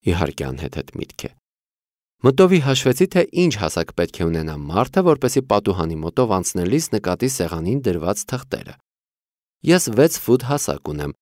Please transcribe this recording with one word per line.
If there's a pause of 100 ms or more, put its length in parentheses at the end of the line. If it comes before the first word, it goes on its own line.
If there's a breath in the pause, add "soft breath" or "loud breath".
Իհարկե,
անհեթեթ
միտք
է։ (920)
Մտովի
հաշվեցի,
թե (220)
ինչ
հասակ
պետք
է
ունենա
մարդը,
որպեսզի
պատուհանի
մոտով
անցնելիս (100)
նկատի
սեղանին
դրված
թղթերը։ (920)
Ես
վեց
ֆուտ
հասակ
ունեմ